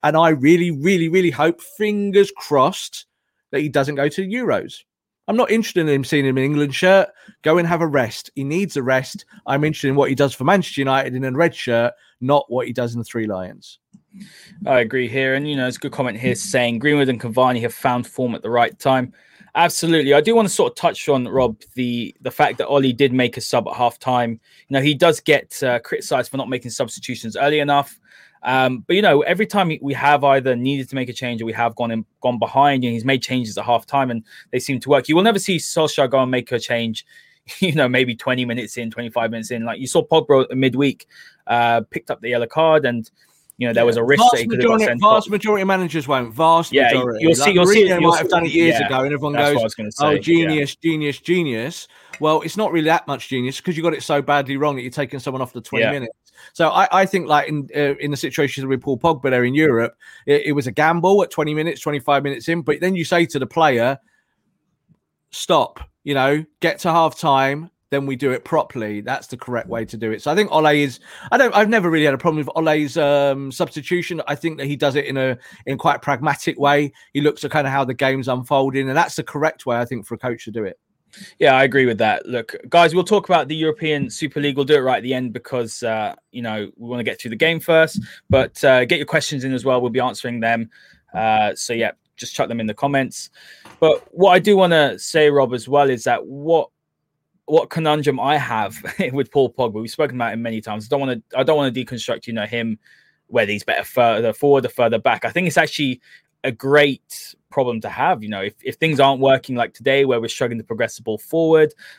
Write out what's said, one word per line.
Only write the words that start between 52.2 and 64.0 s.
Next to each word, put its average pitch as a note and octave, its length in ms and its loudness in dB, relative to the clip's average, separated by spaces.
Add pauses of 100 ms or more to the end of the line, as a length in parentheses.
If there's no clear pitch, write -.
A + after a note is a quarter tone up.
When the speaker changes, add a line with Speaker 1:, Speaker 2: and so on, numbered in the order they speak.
Speaker 1:
it's D#3+ 160 -8
not G#3 160 -2
really D#3+ 140 0
that D#3+ 200 2
much C3+ 220 -8
genius B2+ 320 -6
'cause F3 160 -4
you D#3+ 80 -6
got E3 100 0
it C3+ 80 -8
so D3 180 -2
badly C#3 360 -2
wrong C#3+ 200 -2
that B2 60 -8
you're B2 80 -10
taking C#3 300 -8
someone C3 220 -8
off A#2+ 100 -8
the A#2+ 80 -14
twenty A2+ 240 -2
Speaker 2:
Yeah. - 80 2
Speaker 1:
minutes. B2+ 220 -8 (400)
So D#3+ 160 2
I, F#3+ 200 4
I F#3+ 160 4
think, F3+ 220 -2
like, D3 200 2
in, C#3+ 280 -6
uh, C#3+ 240 2
in C#3+ 100 -4
the C#3+ 60 -4
situation C3+ 500 -4
with C3 140 -2
Paul C3 180 -4
Pogba C#3+ 320 0
there B2 140 2
in B2 100 0
Europe, B2 420 2 (300)
it, C#3+ 200 2
it D3+ 60 0
was C#3 140 -2
a B2 60 -6
gamble E3+ 500 4
at F3 80 -2
twenty D3+ 240 -4
minutes, D#3 280 -4
twenty-five C#3+ 420 0
minutes C3+ 240 -6
in. E3 140 -2
But D3 180 -2
then F#3 160 0
you E3+ 80 -4
say E3+ 220 2
to - 120 -6
the C3 80 -2
player, C3+ 520 2 (1300)